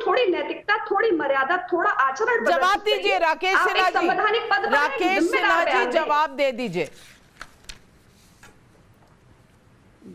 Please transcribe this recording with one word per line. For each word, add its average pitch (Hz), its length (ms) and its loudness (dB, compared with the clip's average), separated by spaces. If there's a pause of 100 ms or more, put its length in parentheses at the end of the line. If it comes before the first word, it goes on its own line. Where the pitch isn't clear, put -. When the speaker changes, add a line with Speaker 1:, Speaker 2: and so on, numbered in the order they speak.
Speaker 1:
थोड़ी 480 180 2
नैतिकता, 359 600 -2
थोड़ी 415 260 0
मर्यादा, 294 640 0
थोड़ा 370 160 0
आचरण 427 560 0
Speaker 2:
जवाब 349 140 2
Speaker 1:
प्रदर्शित 392 240 0
Speaker 2:
दीजिए 415 180 0
Speaker 1:
करिए। 381 160 0
Speaker 2:
राकेश 339 380 0
Speaker 1:
आप 370 120 4
एक 381 60 0
Speaker 2:
सिन्हा 381 160 2
जी। 339 40 -8
Speaker 1:
संवैधानिक 381 480 0
पद - 80 -6
पर 403 160 0
हैं, 415 60 0
Speaker 2:
राकेश 302 300 0
Speaker 1:
जिम्मेदार 359 380 2
Speaker 2:
सिन्हा 339 240 2
जी, 302 80 -2
Speaker 1:
बयान 294 140 0
दें। - 60 -4
Speaker 2:
जवाब 302 380 0
दे 269 220 0
दीजिए। 190 380 -4 (3250)